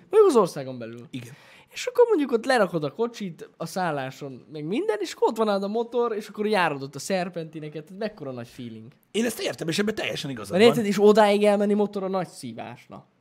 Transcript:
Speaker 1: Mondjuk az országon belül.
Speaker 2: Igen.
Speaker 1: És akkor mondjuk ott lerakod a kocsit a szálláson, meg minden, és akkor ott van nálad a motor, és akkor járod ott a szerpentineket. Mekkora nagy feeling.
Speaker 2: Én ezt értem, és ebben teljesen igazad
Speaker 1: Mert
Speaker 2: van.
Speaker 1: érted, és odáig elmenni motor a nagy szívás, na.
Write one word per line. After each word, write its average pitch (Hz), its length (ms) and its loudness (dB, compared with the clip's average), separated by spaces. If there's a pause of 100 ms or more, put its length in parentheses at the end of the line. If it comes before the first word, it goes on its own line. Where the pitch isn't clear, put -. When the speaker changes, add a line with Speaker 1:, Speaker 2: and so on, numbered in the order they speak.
(100)
Speaker 1:
Mondjuk 415 160 8
az 302 100 4
országon 139 420 0
belül. 117 320 -14
Speaker 2:
Igen. 120 220 -12 (400)
Speaker 1:
És - 140 -8
akkor 494 220 6
mondjuk 302 240 2
ott 233 120 0
lerakod 185 400 2
a 139 80 -4
kocsit 220 640 -8
a 165 100 -8
szálláson, 139 880 -6
meg 151 120 -10
minden, 349 360 -2
és 349 120 -6
akkor - 160 2
ott 233 80 0
van 220 100 2
nálad 196 160 2
a 196 60 -4
motor, 233 480 -2
és 214 120 -8
akkor 208 180 -4
járod 170 360 0
ott 139 120 -12
a 139 40 -8
szerpentineket. 160 1000 -6
Mekkora 202 320 -8
nagy 120 180 -10
feeling. 113 440 -16 (180)
Speaker 2:
Én 220 140 0
ezt 240 160 -4
értem, 165 280 -6
és 160 100 -2
ebben 208 160 0
teljesen 139 360 -6
igazad 113 220 -10
Speaker 1:
Mert 185 120 4
Speaker 2:
van. 240 80 10
Speaker 1:
érted, 233 180 0
és 202 120 0
odáig 208 420 6
elmenni 208 300 4
motor 202 280 -2
a 190 60 -4
nagy 190 200 -2
szívás, 113 600 -14
na. - 160 -18 (160)